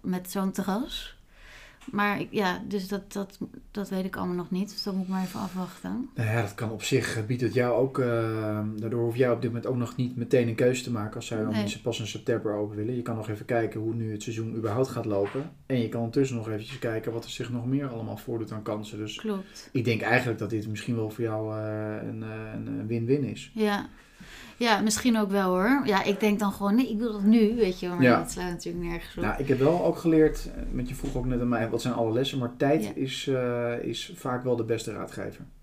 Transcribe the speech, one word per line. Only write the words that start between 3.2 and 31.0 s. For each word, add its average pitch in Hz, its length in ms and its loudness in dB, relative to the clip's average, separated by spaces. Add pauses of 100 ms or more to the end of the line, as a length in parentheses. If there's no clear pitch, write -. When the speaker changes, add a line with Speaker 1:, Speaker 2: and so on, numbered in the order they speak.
Speaker 1:
dat 196 180 -6
weet 185 160 -2
ik 185 120 -6
allemaal 180 200 -2
nog 175 140 -4
niet. 190 200 -2
Dus - 120 -8
dat 202 120 -2
moet 190 80 0
ik 180 60 -4
maar 190 140 0
even - 180 -6
afwachten. 185 720 -6
Speaker 2:
Nou 110 140 0
ja, 113 120 2
dat 101 140 -2
kan 110 160 -4
op 107 120 -8
zich, 117 340 2
eh, 110 80 -2
biedt 120 180 -2
het 107 120 0
jou 123 260 4
ook, 135 180 2
eh, 113 640 0 (160)
daardoor 113 260 -2
hoef 117 140 0
jij 127 140 6
op 117 120 2
dit 120 80 0
moment 113 160 -4
ook 131 100 0
nog 120 200 -2
niet 123 200 -2
meteen 120 320 4
een 113 60 0
keuze 123 280 4
te - 80 -6
maken 107 260 -4
als - 100 -8
zij 107 160 -2
dan 110 100 0
Speaker 1:
Nee. 214 100 2
Speaker 2:
in - 60 0
se-, - 120 -6
pas 113 200 -2
in 110 60 -2
september 107 500 0
open 104 200 -2
willen. 110 200 -2
Je 117 60 -4
kan 117 140 -4
nog 107 120 -6
even 107 160 -6
kijken 113 360 0
hoe 113 140 -2
nu 113 180 -2
het 104 100 -6
seizoen 113 340 -4
überhaupt 113 320 0
gaat 117 160 -6
lopen. 104 460 -2 (160)
En 131 140 0
je 113 80 0
kan 117 120 -2
ondertussen 127 360 2
nog 113 120 -4
eventjes 110 300 -6
kijken 113 340 -4
wat 117 120 -6
er - 60 -14
zich 117 200 -8
nog 120 160 -2
meer 135 220 0
allemaal 110 280 -6
voordoet 113 360 -6
aan 107 100 -8
kansen. 107 360 -6
Dus 107 180 -6
Speaker 1:
Klopt. - 560 -6
Speaker 2:
ik 117 120 0
denk 110 180 2
eigenlijk 117 360 2
dat 104 120 -4
dit 110 180 -4
misschien 110 280 -2
wel 110 140 -2
voor 117 140 -4
jou, 110 340 -4
eh, 107 500 -6
een, 110 140 -8
eh, 110 60 -8 (260)
een, 110 120 -6
een 110 200 -4
win-win 117 380 2
is. 104 300 -6
Speaker 1:
Ja. 208 340 0 (680)
Ja, 226 240 4
misschien 220 380 4
ook 202 120 2
wel 196 200 4
hoor. 220 340 4
Ja, 190 180 4
ik 202 180 2
denk 208 180 4
dan 202 140 2
gewoon, 202 220 2
nee, 254 160 4
ik 214 80 -2
wil 226 140 0
dat 208 100 -4
nu, 220 320 8
weet 190 260 4
je 180 60 -2
wel. 180 100 -2
Maar 135 80 6
Speaker 2:
Ja. 123 140 10
Speaker 1:
dat - 120 -2
slaat 180 200 -4
natuurlijk 170 340 -6
nergens 170 320 -6
op. 113 60 -4
Speaker 2:
Nou, 107 200 0
ik 135 60 -4
heb 127 100 4
wel 156 260 4
ook 170 140 2
geleerd, 156 580 4
eh, - 60 -8 (100)
want 127 160 -2
je 131 60 -6
vroeg - 220 -6